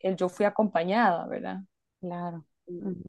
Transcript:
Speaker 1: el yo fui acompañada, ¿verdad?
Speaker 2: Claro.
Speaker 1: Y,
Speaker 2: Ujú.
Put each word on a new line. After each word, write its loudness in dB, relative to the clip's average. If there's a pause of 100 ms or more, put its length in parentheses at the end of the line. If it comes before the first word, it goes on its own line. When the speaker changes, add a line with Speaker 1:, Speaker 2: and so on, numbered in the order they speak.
Speaker 1:
el 2
yo 2
fui 0
acompañada, 2
¿verdad? -6 (400)
Speaker 2:
Claro. -8 (200)
Speaker 1:
Y, -12
Speaker 2:
Ujú. -6